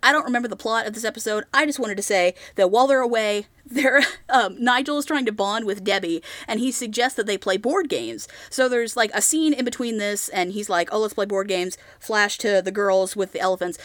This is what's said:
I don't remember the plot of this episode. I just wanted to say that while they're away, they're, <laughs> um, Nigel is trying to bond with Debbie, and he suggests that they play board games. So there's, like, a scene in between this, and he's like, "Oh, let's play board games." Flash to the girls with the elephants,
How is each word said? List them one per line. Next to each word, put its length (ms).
I 100
don't 120
remember 240
the 80
plot 300
of 80
this 100
episode. 480
I 140
just 120
wanted 180
to 60
say 320
that 160
while 160
they're 140
away, 460
they're, 320
<laughs> 120
um, 340
Nigel 360
is 60
trying 220
to 60
bond 320
with 200
Debbie, 380
and 140
he 120
suggests 440
that 100
they 120
play 180
board 320
games. 400
So 180
there's, 280
like, 180
a 80
scene 300
in 120
between 340
this, 320
and 220
he's 160
like, 220
"Oh, 80
let's 160
play 120
board 220
games." 280
Flash 400
to 240
the 100
girls 440
with 160
the 80
elephants, 440